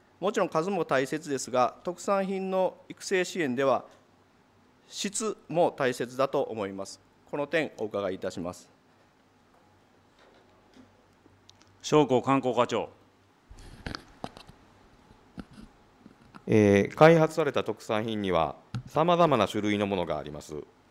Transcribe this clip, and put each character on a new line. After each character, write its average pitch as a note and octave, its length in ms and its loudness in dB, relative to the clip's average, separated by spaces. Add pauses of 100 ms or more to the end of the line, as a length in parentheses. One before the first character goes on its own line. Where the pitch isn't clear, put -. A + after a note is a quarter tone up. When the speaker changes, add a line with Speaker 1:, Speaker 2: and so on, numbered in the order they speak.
(180)
Speaker 1:
も F#3 140 -2
ち A#3 80 -2
ろ F3+ 60 2
ん - 20 -6
数 D#3+ 220 -2
も F3+ 160 -2
大 C3+ 200 2
切 D3+ 220 -8
で C3+ 100 -2
す A#2 120 -8
が、 B2 340 2
特 F3+ 160 -8
産 G3 240 0
品 F#3+ 260 -4
の F#3 280 -2 (100)
育 - 160 -18
成 F#3 200 0
支 F#3 160 -8
援 C3 140 -2
で C#3 100 0
は、 B2 200 2 (1040)
質 - 480 -6 (100)
も D#3+ 300 0
大 C3 160 0
切 B2+ 240 -6
だ C3+ 100 2
と C#3 160 -2
思 A2 240 -4
い G2 60 -8
ま G2 140 -10
す。 - 120 -18 (320)
こ - 60 -8
の C#3+ 100 -4
点、 D3+ 300 -2
お A2+ 80 -6
伺 G2+ 260 -4
い F#2+ 40 -4
い F#2+ 40 -12
た F#2+ 120 -8
し F#2 100 -12
ま F2 140 -8
す。 - 140 -20 (3250)
Speaker 2:
商 D3+ 240 6
工 A#2+ 160 2
観 C3+ 180 2
光 B2 140 -2
課 C#3+ 120 4
長。 G2 220 -2 (3500)
Speaker 3:
え G#2 440 6
ー、 - 40 -16
開 E3 240 8
発 D#3 160 2
さ D#3+ 100 0
れ C#3 80 -2
た G2+ 100 0
特 - 220 -8
産 A2 200 -2
品 A2 180 -4
に F#2+ 100 0
は、 D#2+ 240 0 (320)
様 E3+ 280 2
々 E3 200 4
な G2+ 100 4
種 G#2+ 160 -4
類 G#2 160 0
の G#2 80 0
も G2 100 -2
の F2 100 -2
が D#2 120 -4
あ C#2+ 40 -10
り C#2+ 80 -12
ま D2 100 -14
す。 D2+ 160 -14 (340)